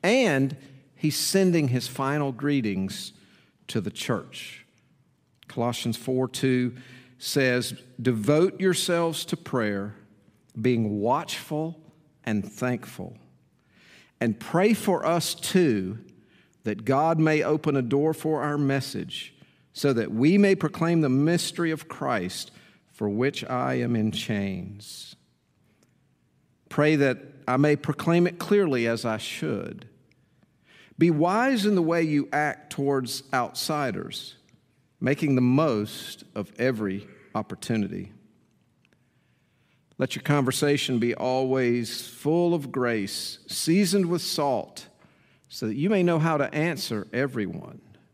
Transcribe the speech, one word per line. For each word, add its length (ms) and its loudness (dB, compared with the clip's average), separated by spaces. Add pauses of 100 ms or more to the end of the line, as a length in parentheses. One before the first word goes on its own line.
And 540 2 (400)
he's 200 0
sending 520 2
his 180 0
final 460 -2
greetings 800 -2 (560)
to 120 -2
the 120 -6
church. 720 -8 (800)
Colossians 500 -4
four 300 -2
two 480 0 (440)
says, 540 0 (300)
"Devote 580 4
yourselves 680 0
to 100 -4
prayer, 580 -2 (640)
being 400 2
watchful 800 -4 (440)
and 200 -2
thankful. 720 -6 (1040)
And 200 0
pray 320 4
for 320 0
us 300 0
too, 640 2 (640)
that 220 -4
God 320 4
may 240 4
open 340 0
a 60 2
door 320 2
for 280 -2
our 140 -2
message, 800 -2 (400)
so 180 2
that 180 0
we 280 4
may 160 8
proclaim 480 0
the 80 2
mystery 600 0
of 160 -6
Christ, 640 -4 (440)
for 160 -4
which 340 -2
I 300 -2
am 200 0
in 160 2
chains. 1080 -8 (1500)
Pray 260 4
that 220 2 (280)
I 120 2
may 180 4
proclaim 500 2
it 120 -4
clearly 480 2
as 180 -2
I 140 -2
should. 680 -6 (1080)
Be 140 6
wise 560 2
in 80 4
the 80 4
way 200 2
you 300 0
act 400 -2
towards 500 -2 (120)
outsiders, 1000 -4 (640)
making 360 0
the 80 4
most 840 0 (100)
of 240 -8
every 480 -2 (280)
opportunity. 800 -4 (1900)
Let 160 -2
your 80 -10
conversation 760 2
be 160 0
always 920 0
full 460 0
of 180 -4
grace, 760 -4
seasoned 600 2
with 140 -2
salt, 680 -4 (600)
so 180 -8
that 80 -4
you 140 0
may 140 4
know 160 4
how 180 2
to 180 -2
answer 600 -2
everyone." 680 -4 (340)